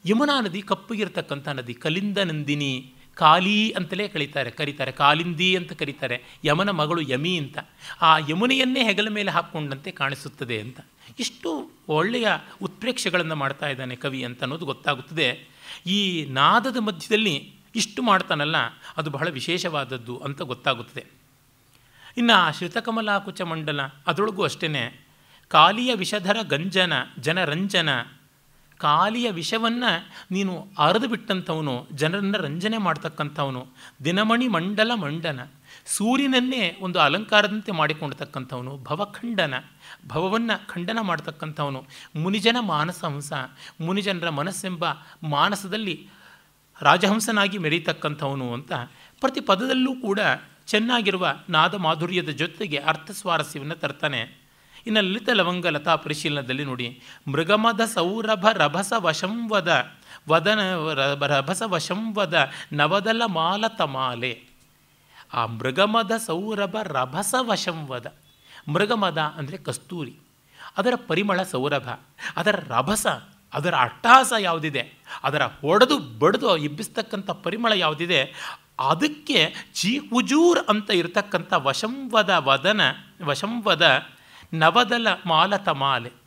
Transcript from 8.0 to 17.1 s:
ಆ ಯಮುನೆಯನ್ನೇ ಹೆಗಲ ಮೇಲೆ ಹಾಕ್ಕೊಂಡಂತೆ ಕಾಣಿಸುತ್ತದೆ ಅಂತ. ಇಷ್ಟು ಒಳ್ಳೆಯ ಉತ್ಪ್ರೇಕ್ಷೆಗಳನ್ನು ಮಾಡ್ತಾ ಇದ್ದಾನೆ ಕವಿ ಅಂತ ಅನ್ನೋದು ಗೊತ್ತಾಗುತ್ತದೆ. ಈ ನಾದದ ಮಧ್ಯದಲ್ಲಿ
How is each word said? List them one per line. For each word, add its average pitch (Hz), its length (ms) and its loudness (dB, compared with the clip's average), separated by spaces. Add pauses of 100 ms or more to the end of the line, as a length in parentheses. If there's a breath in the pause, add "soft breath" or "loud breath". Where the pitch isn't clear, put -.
ಆ 160 160 8
ಯಮುನೆಯನ್ನೇ 254 680 0
ಹೆಗಲ 208 260 2
ಮೇಲೆ 208 220 -2
ಹಾಕ್ಕೊಂಡಂತೆ 151 600 -4
ಕಾಣಿಸುತ್ತದೆ 135 720 -6
ಅಂತ. 123 180 -14 (400 loud breath)
ಇಷ್ಟು 277 520 -6 (180)
ಒಳ್ಳೆಯ 208 380 0 (340 loud breath)
ಉತ್ಪ್ರೇಕ್ಷೆಗಳನ್ನು 180 760 -2
ಮಾಡ್ತಾ 139 340 -4
ಇದ್ದಾನೆ 127 260 -8
ಕವಿ 131 280 -6
ಅಂತ 120 180 -10
ಅನ್ನೋದು 151 240 -6
ಗೊತ್ತಾಗುತ್ತದೆ. 139 840 -4 (380 loud breath)
ಈ 180 400 0
ನಾದದ 190 520 4
ಮಧ್ಯದಲ್ಲಿ 196 760 -2 (220)